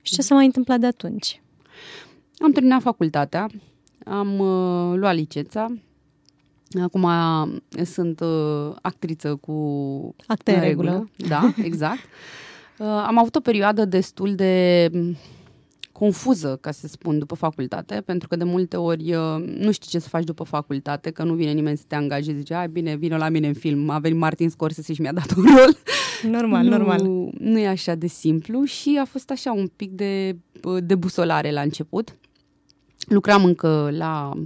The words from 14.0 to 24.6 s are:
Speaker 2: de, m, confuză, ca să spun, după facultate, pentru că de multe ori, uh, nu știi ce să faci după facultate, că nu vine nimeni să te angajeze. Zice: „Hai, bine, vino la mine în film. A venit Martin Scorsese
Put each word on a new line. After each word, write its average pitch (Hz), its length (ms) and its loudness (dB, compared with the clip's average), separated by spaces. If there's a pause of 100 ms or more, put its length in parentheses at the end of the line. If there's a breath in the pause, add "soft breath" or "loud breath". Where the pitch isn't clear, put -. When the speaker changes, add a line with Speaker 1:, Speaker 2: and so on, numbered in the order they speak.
Speaker 2:
de, 180 580 4
m, 175 240 -2 (760 soft breath)
confuză, 185 680 0
ca 151 100 -8
să 151 160 -12
spun, 151 320 -4
după 147 160 -8
facultate, 160 680 -6
pentru 180 220 -6
că - 80 -4
de 170 80 -4
multe 175 340 -2
ori, 170 360 -2
uh, 160 300 -2 (140)
nu 208 140 0
știi - 180 -6
ce 175 100 -4
să - 100 -10
faci 170 140 -2
după 160 200 -8
facultate, 147 680 -6
că 160 120 -8
nu 165 100 0
vine 160 180 -2
nimeni 147 260 -2
să - 100 -14
te - 80 -8
angajeze. 147 420 -4
Zice: 143 160 -8
„Hai, 175 140 -4
bine, 160 280 -6
vino 160 220 -4
la 156 120 0
mine 156 180 0
în 147 60 0
film. 147 360 -2
A 147 100 -2
venit 165 180 0
Martin 160 320 0
Scorsese 156 440 -6